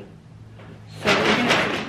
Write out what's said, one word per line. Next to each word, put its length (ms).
So 40
we're 320
gonna 120
see. 400